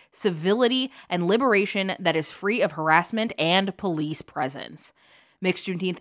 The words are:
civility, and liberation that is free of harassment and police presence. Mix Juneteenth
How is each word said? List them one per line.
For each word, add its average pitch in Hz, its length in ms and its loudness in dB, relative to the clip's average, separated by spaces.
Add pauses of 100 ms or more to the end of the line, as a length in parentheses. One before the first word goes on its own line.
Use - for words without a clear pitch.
(120)
civility, 233 800 0 (160)
and 175 200 0
liberation 202 720 2
that 170 160 2
is 156 160 -2
free 208 320 -2
of 170 80 0
harassment 165 640 2
and 185 400 2
police 156 460 -4
presence. - 680 -8 (480)
Mix 185 260 -2
Juneteenth 180 360 -4